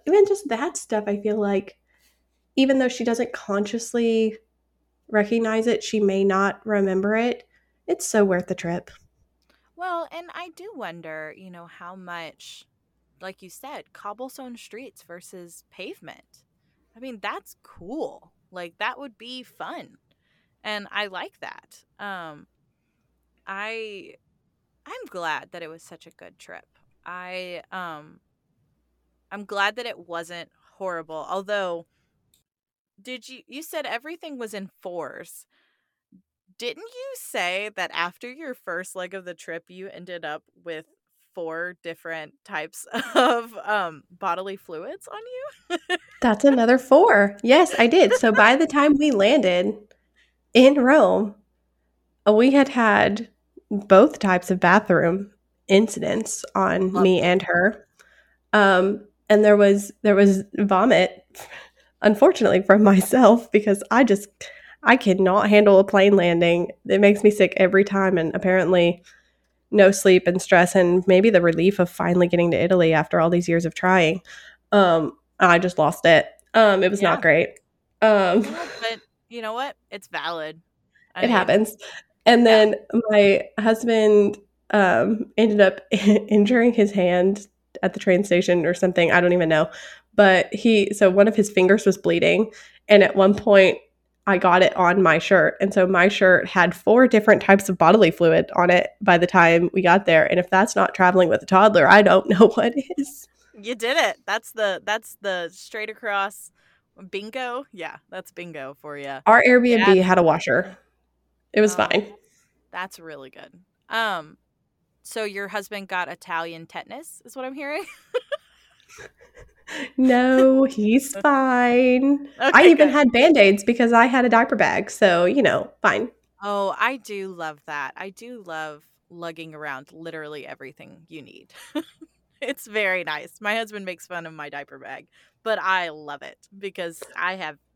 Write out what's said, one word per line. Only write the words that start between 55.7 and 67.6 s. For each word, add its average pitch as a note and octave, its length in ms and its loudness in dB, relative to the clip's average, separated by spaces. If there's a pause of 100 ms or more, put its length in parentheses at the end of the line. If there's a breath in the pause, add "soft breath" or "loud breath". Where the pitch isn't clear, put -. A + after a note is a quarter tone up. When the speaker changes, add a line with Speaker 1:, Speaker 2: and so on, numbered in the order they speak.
Speaker 1:
on F#3+ 360 -2
Speaker 2:
Love F#3 120 -2
Speaker 1:
me F#3 160 2
Speaker 2:
it. - 40 -2
Speaker 1:
and F3+ 180 0
her. F3 440 -2 (640 soft breath)
Um, G3 520 2 (240)
and G#3 160 4
there G#3 120 6
was, G3+ 360 2 (100)
there G3+ 140 2
was G3 260 4 (160)
vomit, G3 640 0 (800 loud breath)
unfortunately, G#3+ 600 2
from G3+ 200 4
myself G#3+ 720 4
because G#3 400 0
I A#3+ 100 4
just, G3+ 260 0 (540 loud breath)
I A3+ 140 4
cannot G3 540 0
handle G#3 280 6
a G3 60 6
plane G3 320 2
landing. F3 540 0 (180)
It G3 120 2
makes G3+ 220 4
me G#3+ 80 6
sick F#3+ 280 2
every F#3+ 260 2